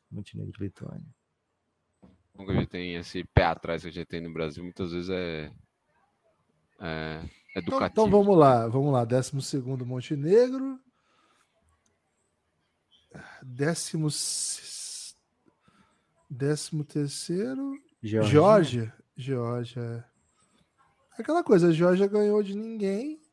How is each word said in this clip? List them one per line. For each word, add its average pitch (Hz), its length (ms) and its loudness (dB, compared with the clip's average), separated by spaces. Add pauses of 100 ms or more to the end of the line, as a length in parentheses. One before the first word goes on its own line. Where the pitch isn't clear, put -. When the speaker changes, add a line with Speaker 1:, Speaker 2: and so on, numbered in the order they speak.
(100)
Speaker 1:
Montenegro 104 500 -12
e 101 40 -8
Lituânia. - 500 -14 (1200)
Speaker 2:
Como 95 140 -8
a 95 40 0
gente 110 140 2
tem 90 280 -6
esse 87 360 -8
pé 92 120 6
atrás 82 380 -2
que 87 60 -12
a 80 40 -14
gente 82 140 -10
tem 85 140 -8
no 82 120 -10
Brasil, 78 300 -6
muitas 90 300 -8
vezes 87 160 -6
é, 82 440 -6 (1300)
é, 80 400 -8 (360)
Speaker 3:
Então, 90 60 -4
Speaker 2:
educativo. 269 300 0
Speaker 3:
então 214 180 4
vamos 202 260 6
lá, 131 320 8
vamos 135 240 0
lá. 120 120 2
Décimo 127 360 -2
segundo 127 460 -6
Montenegro. 226 920 2 (2750)
Décimo 147 680 -2
se-, - 1040 -8 (1120)
décimo 147 560 -2
terceiro. 233 960 -4 (240)
Speaker 1:
Geórgia. 107 300 2
Speaker 3:
Geórgia. 147 640 6 (220)
Geórgia, 120 640 -6
é. 117 240 -10 (1160)
Aquela 320 240 0
coisa, 175 240 6
a 170 40 6
Geórgia 180 360 4
ganhou 208 340 2
de 196 140 -6
ninguém 226 640 -6 (120)